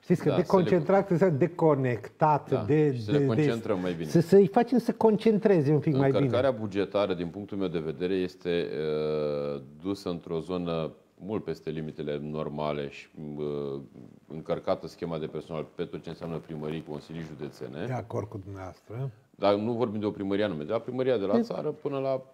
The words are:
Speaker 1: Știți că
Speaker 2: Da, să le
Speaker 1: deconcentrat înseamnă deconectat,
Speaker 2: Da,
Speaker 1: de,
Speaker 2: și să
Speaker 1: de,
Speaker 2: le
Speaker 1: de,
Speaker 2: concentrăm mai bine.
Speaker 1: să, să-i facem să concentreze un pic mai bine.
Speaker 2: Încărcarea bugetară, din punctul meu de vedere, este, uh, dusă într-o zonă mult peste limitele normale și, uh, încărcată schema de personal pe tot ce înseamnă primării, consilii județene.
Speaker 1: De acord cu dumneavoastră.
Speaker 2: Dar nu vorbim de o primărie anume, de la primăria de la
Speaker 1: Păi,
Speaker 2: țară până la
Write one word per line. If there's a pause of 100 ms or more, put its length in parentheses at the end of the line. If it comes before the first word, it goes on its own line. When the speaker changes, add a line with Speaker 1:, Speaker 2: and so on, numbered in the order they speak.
Speaker 1:
Știți
că
Speaker 2:
Da,
să
le
Speaker 1:
deconcentrat
înseamnă
deconectat,
Speaker 2:
Da,
Speaker 1:
de,
Speaker 2:
și
să
Speaker 1:
de,
Speaker 2:
le
Speaker 1:
de,
Speaker 2:
concentrăm
mai
bine.
Speaker 1:
să,
să-i
facem
să
concentreze
un
pic
mai
bine.
Speaker 2:
Încărcarea
bugetară,
din
punctul
meu
de
vedere,
este, (880)
uh, (200)
dusă
într-o
zonă (280)
mult
peste
limitele
normale
și, (280)
uh, (480)
încărcată
schema
de
personal
pe
tot
ce
înseamnă
primării,
consilii
județene.
Speaker 1:
De
acord
cu
dumneavoastră. (260)
Speaker 2:
Dar
nu
vorbim
de
o
primărie
anume,
de
la
primăria
de
la
Speaker 1:
Păi,
Speaker 2:
țară
până
la (120)